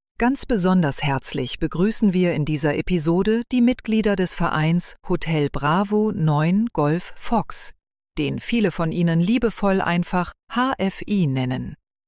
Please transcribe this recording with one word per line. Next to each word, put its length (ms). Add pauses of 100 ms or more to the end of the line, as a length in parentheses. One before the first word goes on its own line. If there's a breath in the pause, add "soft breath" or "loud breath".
(180)
Ganz 280
besonders 560
herzlich 580
begrüßen 520
wir 220
in 100
dieser 320
Episode 680 (100)
die 80
Mitglieder 560
des 180
Vereins 640 (100)
Hotel 420
Bravo 640
neun 600
Golf 420
Fox, 560 (460)
den 220
viele 320
von 200
Ihnen 300
liebevoll 580
einfach 540 (180)
H 260
F 300
I 180
nennen, 500 (320)